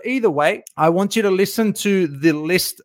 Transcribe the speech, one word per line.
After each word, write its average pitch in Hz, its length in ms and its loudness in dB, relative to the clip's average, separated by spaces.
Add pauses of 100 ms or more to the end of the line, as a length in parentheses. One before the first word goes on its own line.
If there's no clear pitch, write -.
either 233 260 0
way, 151 320 0 (140)
I 156 120 4
want 190 260 0
you 226 80 0
to 202 80 0
listen 196 420 0
to 196 340 0
the 143 240 2
list 156 540 -4